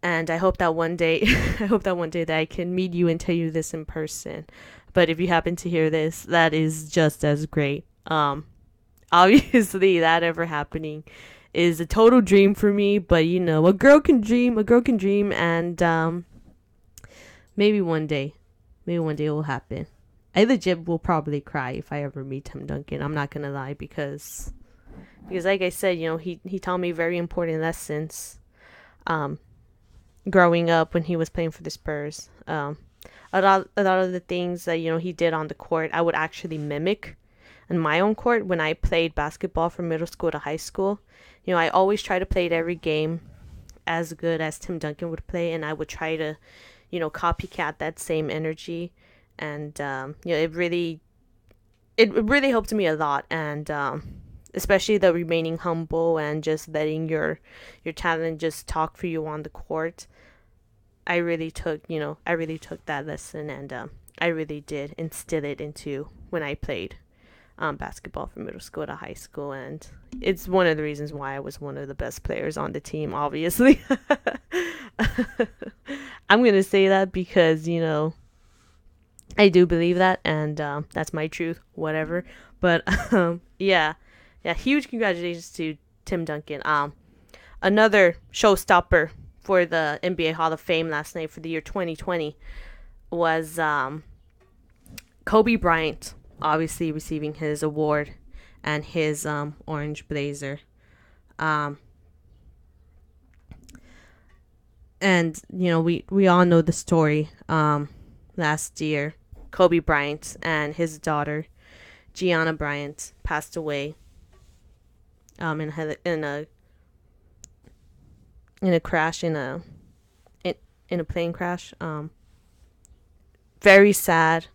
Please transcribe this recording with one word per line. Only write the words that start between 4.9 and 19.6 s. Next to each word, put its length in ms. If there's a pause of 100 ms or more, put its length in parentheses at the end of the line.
But 160
if 100
you 100
happen 280
to 140
hear 200
this, 340
that 300
is 360
just 340
as 220
great. 380 (220)
Um, 400 (320)
<laughs> 340
obviously, 840
that 240
ever 240
happening 560 (500)
is 280
a 60
total 340
dream 340
for 180
me. 260
But, 280
you 140
know, 260
a 60
girl 280
can 200
dream, 380
a 60
girl 160
can 160
dream. 360
And, 500
um, 420 (1300)
maybe 240
one 260
day, 280 (500)
maybe 140
one 180
day 80
it 60
will 120
happen. 440 (480)